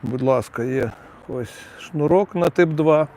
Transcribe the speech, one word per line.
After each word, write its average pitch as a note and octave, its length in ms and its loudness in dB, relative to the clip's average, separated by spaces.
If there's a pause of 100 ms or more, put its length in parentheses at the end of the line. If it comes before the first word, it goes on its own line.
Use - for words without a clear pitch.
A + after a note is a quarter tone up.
Будь B2+ 200 -6
ласка, B2 400 0
є B2+ 300 -4 (360)
ось A#2 260 -10 (240)
шнурок D#3+ 560 0
на F3 140 2
тип F3 200 2
два. D#3 480 2